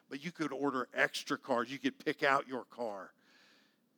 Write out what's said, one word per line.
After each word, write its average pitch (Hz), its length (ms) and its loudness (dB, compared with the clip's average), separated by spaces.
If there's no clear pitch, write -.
but 139 120 -10
you 170 80 -6
could 151 220 -4
order 131 420 0
extra 139 440 0
cars. 120 320 0
You 135 80 -8
could 131 260 -2
pick - 180 -2
out 139 240 4
your 127 180 -6
car. 101 460 -8